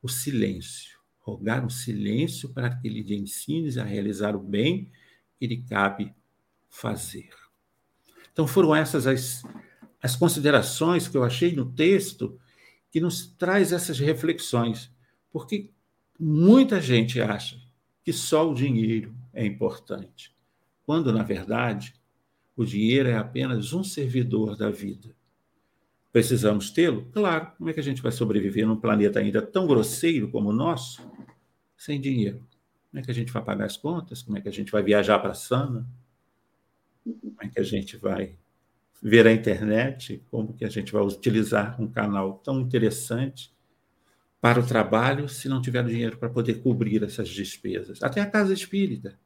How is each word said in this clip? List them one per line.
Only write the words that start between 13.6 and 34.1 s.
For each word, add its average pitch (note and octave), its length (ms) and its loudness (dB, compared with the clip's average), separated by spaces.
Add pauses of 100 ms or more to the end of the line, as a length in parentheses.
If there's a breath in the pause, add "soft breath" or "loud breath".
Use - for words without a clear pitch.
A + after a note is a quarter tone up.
essas E3+ 260 -2
reflexões, C#3+ 920 0 (400)
porque - 400 -6 (480)
muita F3+ 600 8
gente B2 400 2
acha G#2+ 400 -4 (420)
que E3+ 100 -2
só D#3+ 380 2
o C#3+ 40 -2
dinheiro A2+ 600 0 (200)
é A#2+ 100 -2
importante, - 920 -6 (520)
quando, D3 260 2
na A2 100 2
verdade, G#2 720 -4 (640)
o A#2 80 0
dinheiro A#2+ 460 2
é A#2 60 0
apenas B2+ 580 -4
um F#3 100 -2
servidor A#2+ 720 -2
da G#2 140 -2
vida. G2 440 -10 (960)
Precisamos G#2+ 600 2
tê-lo? D#3+ 420 2
Claro. E3+ 460 0
Como E3 100 -6
é D#3+ 40 -4
que D#3 80 -4
a - 20 -4
gente C3+ 180 -4
vai A#2+ 100 0
sobreviver G#2 560 0
num A2 100 2
planeta G#2 440 2
ainda G#2 220 0
tão F#3 240 0
grosseiro C3+ 640 2
como G#2 180 0
o G#2 40 0
nosso, C#3+ 540 -4 (680)
sem D3 240 -6
dinheiro? B2 440 -2 (460)
Como C#3+ 100 -10
é - 20 -12
que B2 80 -10
a B2 40 -4
gente A#2+ 160 -4
vai A2+ 140 -4
pagar G#2 220 -2
as G2+ 100 -8
contas? D#3+ 460 -8